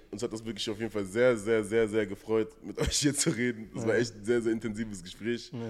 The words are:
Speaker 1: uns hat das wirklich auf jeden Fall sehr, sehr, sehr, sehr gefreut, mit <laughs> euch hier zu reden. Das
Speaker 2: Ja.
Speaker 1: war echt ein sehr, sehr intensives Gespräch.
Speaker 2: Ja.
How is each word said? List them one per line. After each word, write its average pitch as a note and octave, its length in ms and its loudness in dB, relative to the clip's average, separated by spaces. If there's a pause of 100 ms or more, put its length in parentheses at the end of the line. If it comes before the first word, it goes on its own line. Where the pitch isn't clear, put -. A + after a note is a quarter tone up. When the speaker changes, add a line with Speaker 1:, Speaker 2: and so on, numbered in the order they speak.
(120)
Speaker 1:
uns G2+ 100 -8
hat A2+ 120 -4
das A2+ 100 -8
wirklich A2 260 -6
auf G#2 100 -4
jeden A2 120 -4
Fall G#2 140 -2
sehr, A#2+ 320 4
sehr, A2 260 2
sehr, A2 240 4
sehr G#2 180 2
gefreut, A2 440 -2 (120)
mit - 160 -10
<laughs> - 20 -2
euch - 180 0
hier C#3 180 2
zu - 140 0
reden. A2+ 440 -2
Das A#2+ 100 -6
Speaker 2:
Ja. A2+ 60 0
Speaker 1:
war G#2+ 60 6
echt A2 200 2
ein G2+ 100 -14
sehr, A#2+ 160 4
sehr A2+ 100 2
intensives A2 500 -4
Gespräch. G#2+ 520 -6
Speaker 2:
Ja. A#2 60 -6 (100)